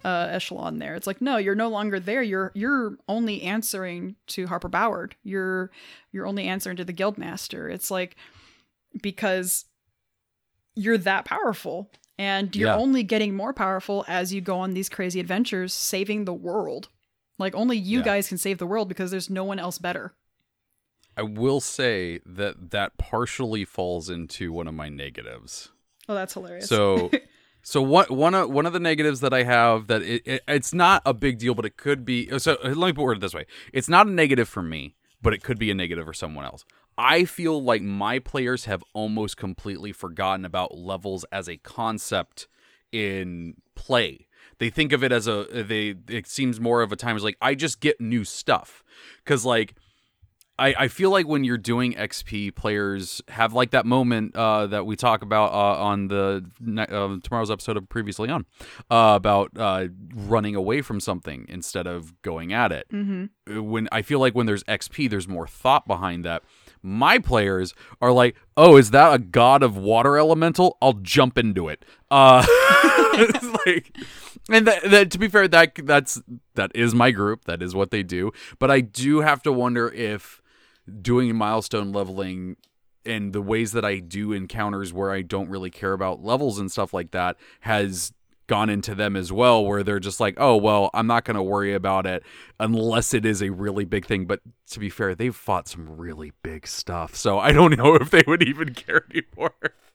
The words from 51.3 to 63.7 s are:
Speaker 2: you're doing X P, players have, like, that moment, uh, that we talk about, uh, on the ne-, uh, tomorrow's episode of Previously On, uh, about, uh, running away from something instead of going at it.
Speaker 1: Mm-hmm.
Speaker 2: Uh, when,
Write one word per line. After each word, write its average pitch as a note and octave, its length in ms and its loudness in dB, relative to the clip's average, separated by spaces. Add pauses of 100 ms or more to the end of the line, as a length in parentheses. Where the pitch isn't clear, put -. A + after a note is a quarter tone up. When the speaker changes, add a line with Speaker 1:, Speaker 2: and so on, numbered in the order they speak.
Speaker 2:
you're B2 120 0
doing A#2+ 400 -2
X - 260 -8
P, G2+ 280 -8
players G2 800 -4
have, A2+ 260 -2
like, B2 160 0
that A#2+ 160 0
moment, A#2+ 500 0
uh, G#2+ 300 0
that G2+ 180 -4
we G#2+ 100 -6
talk A2 280 0
about, G#2+ 300 0
uh, G2+ 300 0
on G2+ 260 -2
the G2 360 -2 (160)
ne-, A2+ 220 -6
uh, G2 400 -6
tomorrow's A2+ 280 -4
episode G#2+ 280 -6
of F#2+ 100 -14
Previously G#2+ 400 -6
On, C#3+ 160 -4 (460)
uh, A2+ 260 8
about, G2+ 400 2
uh, F#2+ 300 -2 (280)
running G#2 400 -2
away G#2 280 -2
from G#2 180 -6
something D#2+ 480 -8
instead F2+ 380 -8
of F2 340 -12
going E2+ 320 -8
at A2+ 180 2
it. D2+ 220 -8
Speaker 1:
Mm-hmm. G3 640 -8
Speaker 2:
Uh, - 40 -6
when, A2 280 -4